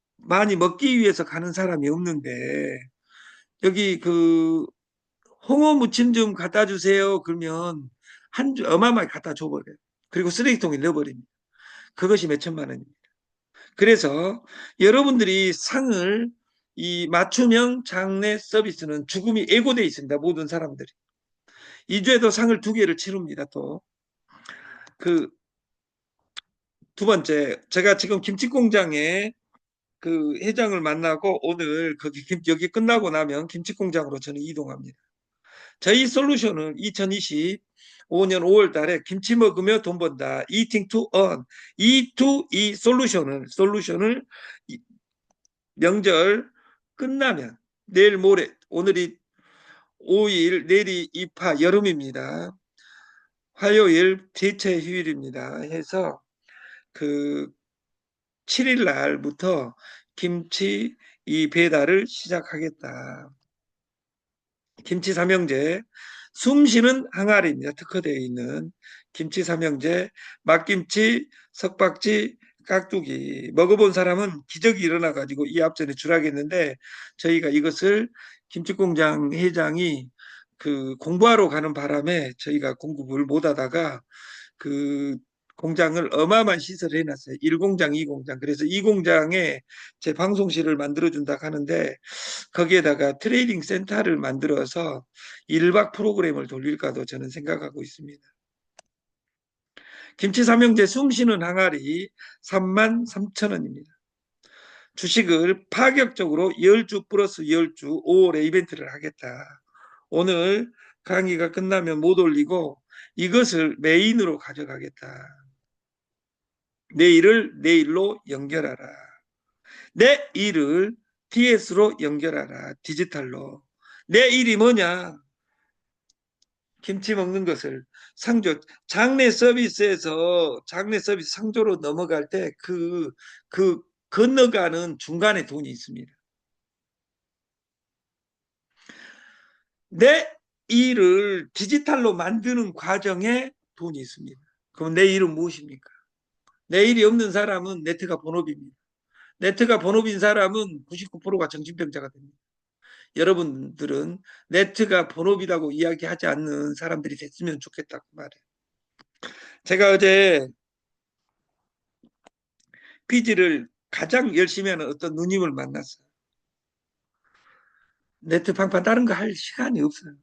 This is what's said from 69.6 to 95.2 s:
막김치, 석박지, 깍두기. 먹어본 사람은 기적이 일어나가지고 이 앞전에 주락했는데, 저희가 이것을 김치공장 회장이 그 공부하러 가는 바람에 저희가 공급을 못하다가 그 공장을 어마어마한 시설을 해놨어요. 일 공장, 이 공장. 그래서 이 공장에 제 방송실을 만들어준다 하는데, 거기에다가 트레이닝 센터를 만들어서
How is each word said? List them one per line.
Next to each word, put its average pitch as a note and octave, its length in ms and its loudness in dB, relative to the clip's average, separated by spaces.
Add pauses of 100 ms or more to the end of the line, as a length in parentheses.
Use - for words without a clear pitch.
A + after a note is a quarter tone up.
막김치, G3 840 0 (240)
석박지, G#3 840 -2 (300)
깍두기. C#3 880 -6
먹어본 F#3+ 400 6
사람은 F3+ 540 -2
기적이 F#3+ 340 0
일어나가지고 D3 640 -2
이 E3 160 -2
앞전에 D#3 320 -2
주락했는데, D3+ 840 -2 (400)
저희가 E3 320 0
이것을 F3 600 0 (400)
김치공장 D#3 840 0
회장이 E3 760 -2 (480)
그 C3+ 400 -6
공부하러 G3 500 4
가는 D3+ 280 -4
바람에 D3 640 -4
저희가 D3 360 -4
공급을 C#3 500 -6
못하다가 C#3+ 760 -2 (560)
그 C#3+ 600 -6 (400)
공장을 E3 540 -2
어마어마한 F3+ 480 2
시설을 D#3+ 400 -8
해놨어요. C#3 420 -8
일 D#3+ 180 0
공장, F3 340 0
이 D#3 120 -4
공장. C3+ 340 -10
그래서 C#3+ 260 -4
이 F#3+ 160 -2
공장에 E3 800 2 (380)
제 D#3 120 -4
방송실을 E3 640 0
만들어준다 D3 640 -2
하는데, D3+ 580 -4 (540)
거기에다가 D#3 680 2
트레이닝 A#3+ 420 0
센터를 F#3+ 560 -2
만들어서 C#3 880 -4 (420)